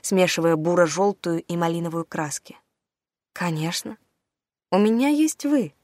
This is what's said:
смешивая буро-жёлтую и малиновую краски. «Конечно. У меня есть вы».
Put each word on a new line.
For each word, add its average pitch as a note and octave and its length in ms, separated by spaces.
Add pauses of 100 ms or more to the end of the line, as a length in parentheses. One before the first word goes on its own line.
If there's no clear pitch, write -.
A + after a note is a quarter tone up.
смешивая E3+ 560
буро-жёлтую E3+ 840
и - 140
малиновую E3+ 480
краски. - 540 (720)
«Конечно. F3 640 (720)
У F3+ 80
меня A3+ 300
есть D4+ 380
вы». C4+ 280 (100)